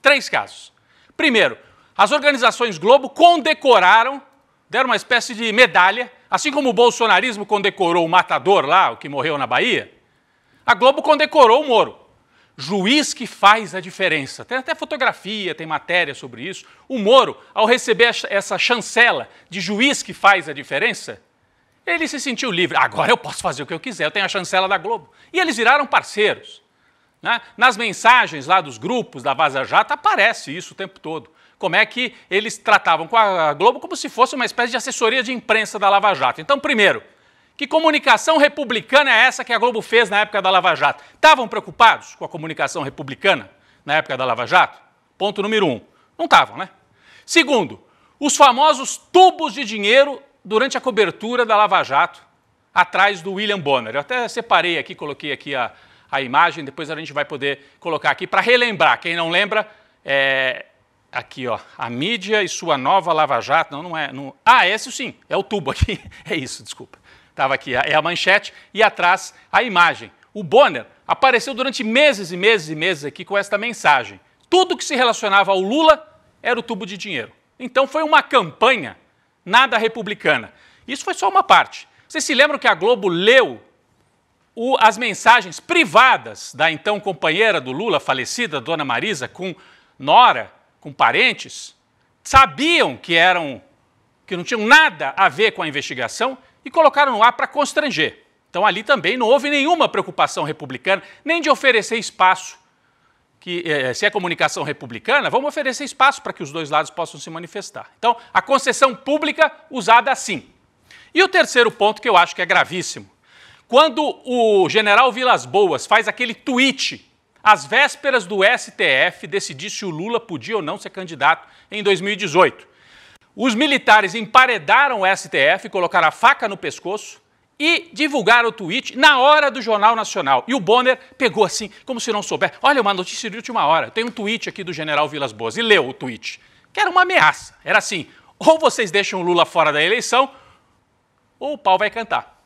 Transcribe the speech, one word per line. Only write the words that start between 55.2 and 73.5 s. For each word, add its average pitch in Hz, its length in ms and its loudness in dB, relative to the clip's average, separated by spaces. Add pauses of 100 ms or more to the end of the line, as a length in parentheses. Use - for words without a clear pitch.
aqui 143 200 -10
a, 120 200 -6 (360)
a 139 120 -4
imagem, 151 420 0
depois 143 260 -12
a 160 60 -8
gente 156 160 -14
vai 139 140 -4
poder 139 560 -8
colocar 160 300 -2
aqui 180 140 -6
pra 196 140 0
relembrar. 208 600 2
Quem 170 160 -6
não 165 120 -4
lembra, 208 400 -2 (360)
é, 135 600 -2 (460)
aqui, 123 340 -10
ó, 110 140 -4 (180)
"A 123 120 -8
mídia 196 520 -4
e 185 60 -4
sua 160 300 -4
nova 165 340 0
Lava 139 300 0
Jato." 147 340 0
Não, 151 80 -12
não 170 140 -10
é, 139 160 -8
não... 135 200 -16 (120)
Ah, 226 200 6
esse 214 280 -4
sim, 220 200 -10 (140)
é 151 80 -4
o 190 80 0
tubo 175 280 -6
aqui. - 280 -4 (120)
<laughs> - 140 -20
É 175 120 -6
isso, 127 260 -10
desculpa. - 340 -20 (380)
Tava 135 180 0
aqui, 131 200 -6
é 143 220 0
a 156 60 4
manchete 180 520 0 (200)
e 208 100 2
atrás 185 500 0 (160)
a 214 140 2
imagem. 170 480 0 (220)
O 208 100 -10
Bonner 170 420 2 (220)
apareceu 254 460 0
durante 254 320 -6
meses 220 480 0
e 180 40 -10
meses 190 320 0
e 160 60 -8
meses 156 300 -4
aqui 147 180 -12
com 202 140 -6
esta 202 200 -4